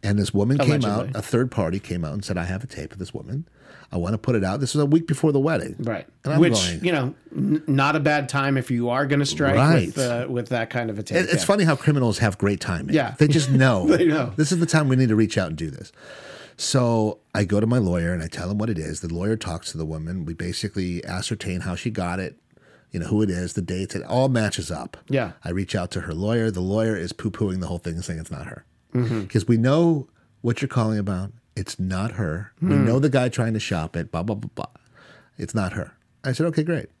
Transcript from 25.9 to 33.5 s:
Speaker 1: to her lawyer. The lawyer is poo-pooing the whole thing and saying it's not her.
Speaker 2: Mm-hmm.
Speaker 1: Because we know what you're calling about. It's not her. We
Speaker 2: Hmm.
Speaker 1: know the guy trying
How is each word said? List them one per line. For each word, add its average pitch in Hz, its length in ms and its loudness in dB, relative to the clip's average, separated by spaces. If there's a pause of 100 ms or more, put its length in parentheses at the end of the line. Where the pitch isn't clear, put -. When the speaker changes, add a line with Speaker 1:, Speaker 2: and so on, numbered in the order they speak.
Speaker 1:
to 90 100 -6
her 80 120 -8
lawyer. 110 360 0
The 90 120 -4
lawyer 107 340 0
is 87 180 -6
poo-pooing 95 460 -4
the 85 80 -6
whole 85 100 -6
thing 82 180 -8
and 90 80 -8
saying 82 160 -8
it's 82 120 -12
not 69 160 -10
her. - 180 -16 (300)
Speaker 2:
Mm-hmm. 113 260 0
Speaker 1:
Because 98 260 0
we 117 100 6
know 147 500 4 (340)
what 117 200 -2
you're 135 80 -4
calling 110 280 0
about. 98 340 -4 (240)
It's - 240 -8
not 92 340 -2
her. 92 480 -4
We 180 140 0
Speaker 2:
Hmm. 139 100 4
Speaker 1:
know 120 140 4
the 143 100 4
guy 127 200 2
trying 113 240 0